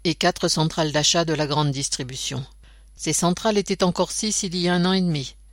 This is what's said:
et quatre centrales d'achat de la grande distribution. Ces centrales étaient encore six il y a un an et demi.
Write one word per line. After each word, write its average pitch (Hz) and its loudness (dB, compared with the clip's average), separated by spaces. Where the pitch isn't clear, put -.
et 165 0
quatre - 2
centrales 160 0
d'achat 151 2
de 160 0
la 151 0
grande 147 0
distribution. 135 -6
Ces - -2
centrales 180 2
étaient 196 0
encore 180 2
six - -4
il 180 -4
y 175 0
a 180 2
un 180 4
an 185 2
et 190 2
demi. 156 -2